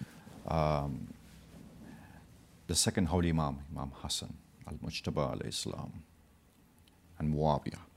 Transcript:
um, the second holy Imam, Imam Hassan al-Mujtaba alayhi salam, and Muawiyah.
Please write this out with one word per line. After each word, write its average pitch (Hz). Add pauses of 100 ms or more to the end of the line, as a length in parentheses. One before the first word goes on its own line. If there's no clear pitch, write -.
(480)
um, 76 (1600)
the 85
second -
holy 85
Imam, 76 (140)
Imam 67 (120)
Hassan - (340)
al-Mujtaba 78
alayhi -
salam, - (1300)
and 76
Muawiyah. 73 (180)